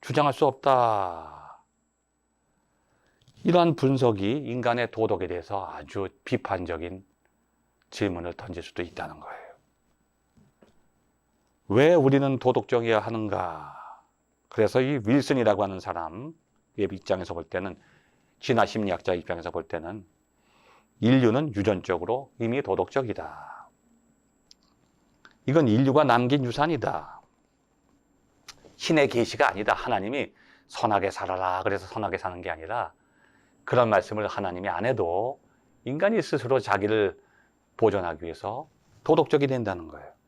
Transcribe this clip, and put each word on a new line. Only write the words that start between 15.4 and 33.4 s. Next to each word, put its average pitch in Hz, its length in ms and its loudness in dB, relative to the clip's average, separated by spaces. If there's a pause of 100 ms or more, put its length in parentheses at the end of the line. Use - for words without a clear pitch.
하는 95 180 -4
사람, 92 540 -10 (420)
의 98 140 0
입장에서 92 440 -4
볼 82 100 -10
때는, 92 340 -8 (640)
진화 113 260 2
심리학자 98 480 -2
입장에서 85 360 -8
볼 85 180 -8
때는 87 380 -10 (960)
인류는 123 540 4
유전적으로 95 840 -2
이미 117 220 -2
도덕적이다. 95 1080 -6 (1800)
이건 143 220 4
인류가 135 360 6
남긴 127 400 4
유산이다. 123 760 -4 (1600)
신의 151 320 2
계시가 117 400 0
아니다. 101 260 0
하나님이 113 580 -4 (360)
선하게 98 420 0
살아라 92 520 -4
그래서 98 240 -4
선하게 95 320 -6
사는 90 220 -8
게 90 100 -8
아니라 85 420 -8 (720)